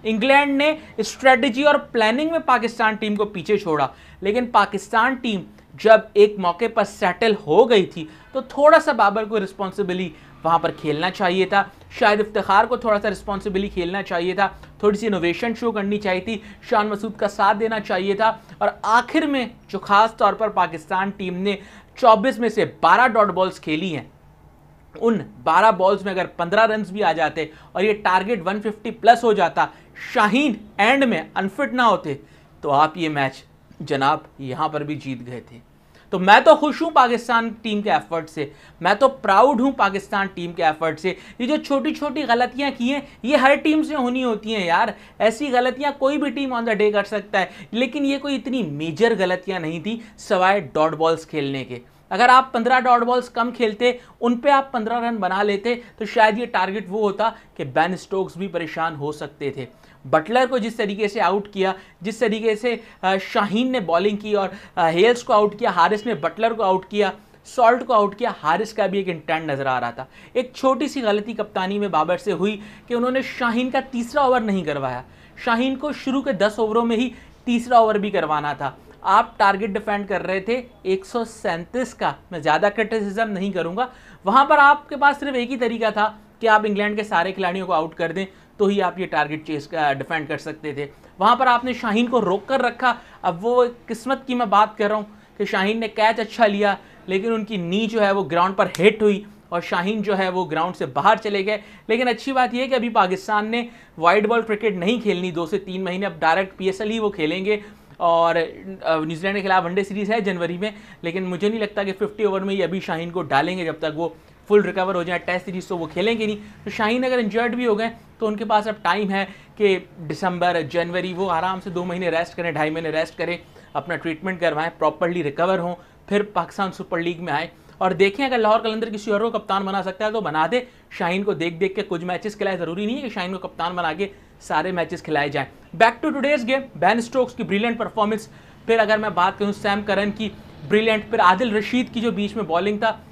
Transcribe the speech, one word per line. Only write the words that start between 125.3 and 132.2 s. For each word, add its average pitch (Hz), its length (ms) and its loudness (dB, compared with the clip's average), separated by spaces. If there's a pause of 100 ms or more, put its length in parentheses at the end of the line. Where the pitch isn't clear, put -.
हों, 175 160 -4 (340)
फिर 202 140 0
पाकिस्तान 190 480 -4
सुपर 180 300 -6
लीग 170 200 -4
में 170 120 -6
आए। 165 180 -4 (300)
और 185 120 2
देखें, 196 340 2
अगर 254 120 0
लाहौर 220 220 4
कलंदर 226 300 -4
किसी 214 200 -8
और 202 100 0
को 226 100 -2
कप्तान 196 340 -4
बना 190 180 -4
सकता 190 220 -6
है 214 80 -2
तो 220 80 -2
बना 156 260 0
दे। 247 220 -2 (300)
शाहीन 185 240 -2
को 196 120 -2
देख 165 200 -4
देख 190 220 -2
के 202 60 -4
कुछ 175 220 -6
मैचेस 180 300 -6